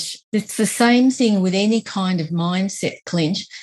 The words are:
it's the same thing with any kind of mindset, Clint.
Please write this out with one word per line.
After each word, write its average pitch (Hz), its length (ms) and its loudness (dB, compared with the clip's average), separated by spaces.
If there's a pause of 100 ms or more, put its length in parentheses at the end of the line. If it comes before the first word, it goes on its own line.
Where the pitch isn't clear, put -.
(320)
it's - 260 -4
the 220 80 2
same 240 440 4
thing 220 300 2
with 185 140 2
any 214 260 2
kind 185 400 -2
of 156 60 -4
mindset, 175 680 -2 (100)
Clint. 170 320 0 (240)